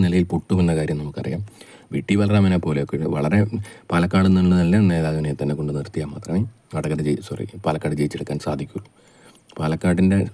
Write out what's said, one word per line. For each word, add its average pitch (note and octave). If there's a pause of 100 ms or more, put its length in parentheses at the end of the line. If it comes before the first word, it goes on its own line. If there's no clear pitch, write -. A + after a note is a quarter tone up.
നിലയിൽ F2+
പൊട്ടുമെന്ന F2
കാര്യം D#2
നമുക്കറിയാം. D2 (500)
വി C#2+
ടി G2
ബലറാമിനെ G2+
പോലെയൊക്കെ D2
വളരെ D2+ (500)
പാലക്കാട് F#2
നിന്നുള്ള F#2
നല്ല F2+
നേതാവിനെ D#2
തന്നെ C#2+
കൊണ്ട് D2
നിർത്തിയാൽ D2
മാത്രമേ E2 (320)
വടകര -
ജയി-, D2
സോറി, - (180)
പാലക്കാട് D#2
ജയിച്ചെടുക്കാൻ -
സാധിക്കുകയുള്ളൂ. - (680)
പാലക്കാടിൻ്റെ F2+ (140)